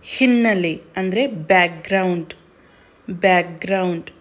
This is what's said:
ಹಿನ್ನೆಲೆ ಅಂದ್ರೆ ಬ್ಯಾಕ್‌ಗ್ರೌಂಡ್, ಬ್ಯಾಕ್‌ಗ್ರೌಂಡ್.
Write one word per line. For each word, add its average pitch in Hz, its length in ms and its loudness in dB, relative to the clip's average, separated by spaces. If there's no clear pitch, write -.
ಹಿನ್ನೆಲೆ 220 760 0
ಅಂದ್ರೆ 190 300 -2
ಬ್ಯಾಕ್‌ಗ್ರೌಂಡ್, 175 1080 0
ಬ್ಯಾಕ್‌ಗ್ರೌಂಡ್. 180 1000 0